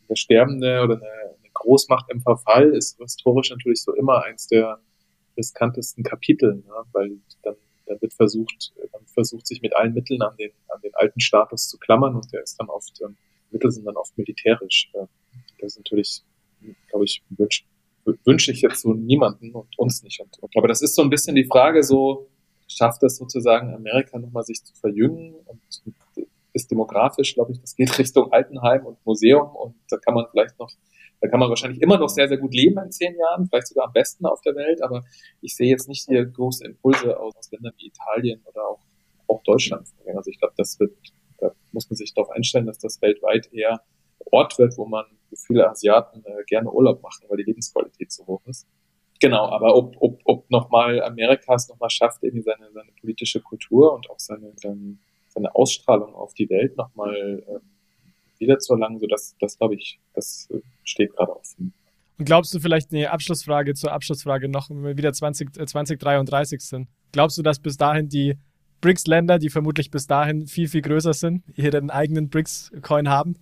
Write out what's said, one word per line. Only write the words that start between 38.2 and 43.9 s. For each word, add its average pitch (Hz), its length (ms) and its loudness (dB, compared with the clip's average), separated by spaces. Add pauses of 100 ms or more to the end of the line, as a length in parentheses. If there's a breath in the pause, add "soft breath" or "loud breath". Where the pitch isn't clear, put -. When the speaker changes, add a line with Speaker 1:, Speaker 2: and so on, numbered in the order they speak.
Speaker 1:
oder 107 240 -12
auch, 104 120 -12 (480)
auch - 160 0
Deutschland. - 440 0 (260)
Also 95 160 -10
ich - 100 -18
glaub, - 160 -2
das - 240 -2
wird, 101 120 2 (460)
da - 140 -2 (180)
muss - 180 -10
man 110 80 -8
sich 104 160 -14
drauf - 180 -2
einstellen, 120 360 -2
dass 107 120 -12
das - 220 -10
weltweit 107 520 0
eher 113 280 -4 (500)